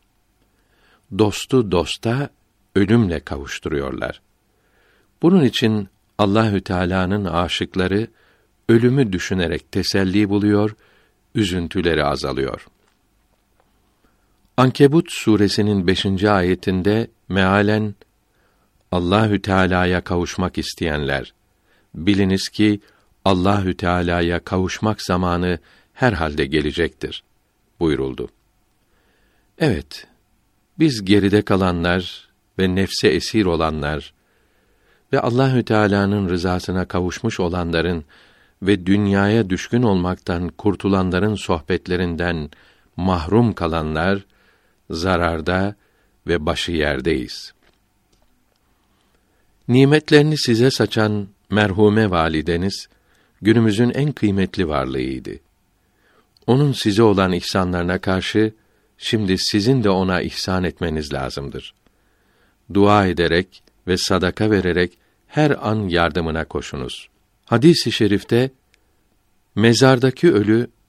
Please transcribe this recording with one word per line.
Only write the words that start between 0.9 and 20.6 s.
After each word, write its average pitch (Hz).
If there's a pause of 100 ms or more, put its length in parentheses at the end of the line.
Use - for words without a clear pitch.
Dostu 107
dosta, 113 (440)
ölümle 98
kavuşturuyorlar. 69 (1000)
Bunun 175
için 107 (300)
Allahü 104
Teala'nın 92
aşıkları 90 (600)
ölümü 120
düşünerek 87
teselli 98
buluyor, 104 (580)
üzüntüleri 85
azalıyor. 67 (1900)
Ankebut 139
suresinin 104
beşinci 95
ayetinde 92 (180)
mealen, 101 (960)
"Allahü 98
Teala'ya 90
kavuşmak 87
isteyenler, 73 (600)